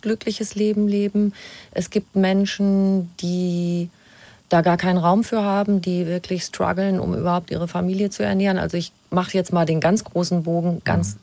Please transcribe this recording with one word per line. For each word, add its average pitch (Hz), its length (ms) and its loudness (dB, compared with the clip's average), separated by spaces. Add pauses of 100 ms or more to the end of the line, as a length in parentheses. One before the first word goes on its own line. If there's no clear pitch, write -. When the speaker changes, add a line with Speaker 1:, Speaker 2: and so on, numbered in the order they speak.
Speaker 1:
glückliches 220 520 -4
Leben 208 340 2
leben. 202 460 0 (380)
Es - 180 -4
gibt - 260 -4
Menschen, 196 920 2 (120)
die 175 680 -2 (600)
da 170 120 4
gar 170 160 2
keinen 180 200 2
Raum 180 260 4
für 220 200 -2
haben, 202 380 2
die 175 240 -2
wirklich 175 380 -4
strugglen, 190 560 0
um - 160 -2
überhaupt 175 360 -2
ihre 165 160 -4
Familie 185 420 -2
zu 208 140 -4
ernähren. 196 340 2
Also 175 200 -2
ich 170 140 -4 (180)
mach 180 240 -2
jetzt 180 180 0
mal 170 140 4
den 160 160 0
ganz 190 220 2
großen 175 400 -2
Bogen, 170 420 0
ganz 104 300 0
Speaker 2:
Mhm. - 80 -20